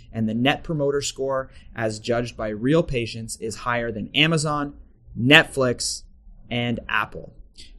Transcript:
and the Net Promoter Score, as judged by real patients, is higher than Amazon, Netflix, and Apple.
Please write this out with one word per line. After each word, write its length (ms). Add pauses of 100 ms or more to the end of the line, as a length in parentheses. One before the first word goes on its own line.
(120)
and 140
the 80
Net 280
Promoter 400
Score, 480 (240)
as 240
judged 400
by 100
real 340
patients, 560
is 180
higher 360
than 220
Amazon, 600 (420)
Netflix, 880 (460)
and 380
Apple. 460 (440)